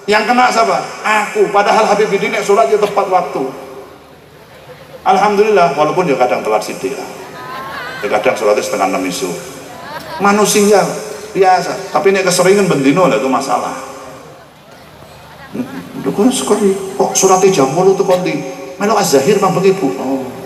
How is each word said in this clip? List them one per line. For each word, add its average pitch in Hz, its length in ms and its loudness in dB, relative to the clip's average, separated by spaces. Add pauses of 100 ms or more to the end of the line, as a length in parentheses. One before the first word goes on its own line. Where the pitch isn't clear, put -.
Yang 214 240 2
kena 247 240 4
siapa? 196 320 2 (240)
Aku. 208 400 2
Padahal 202 400 2
Habib 202 240 2
Bidin 208 240 -2
nek 208 80 -2
sholat 202 240 4
ya 214 80 2
tepat 202 320 0
waktu. 175 400 -2 (1600)
Alhamdulillah, 202 720 4
walaupun 151 320 2
ya 123 80 0
kadang - 240 0
telat 107 160 0
sidik - 320 -6
lah. - 160 -10 (960)
Ya 104 160 -2
kadang - 160 0
sholatnya 104 240 2
setengah 98 320 -2
enam 92 160 -2
isu. 90 240 -4 (880)
Manusia 202 640 4 (480)
biasa. 185 640 0
Tapi 196 160 2
nek 190 160 0
keseringan 185 400 4
bendino 147 400 2
lah - 80 2
itu 131 160 -2
masalah. - 560 -4 (2250)
Lho, - 80 -4
kok 214 240 2
sekali 208 400 0 (240)
kok - 160 0
suratnya 185 340 4 (140)
jam 143 80 0
walu 185 240 4
tuh 185 80 0
konti? 175 340 0 (380)
Melo 208 240 0
Az-Zahir 185 400 2
mang 190 160 0
begitu. 190 320 2 (100)
Oh. 233 300 -4 (180)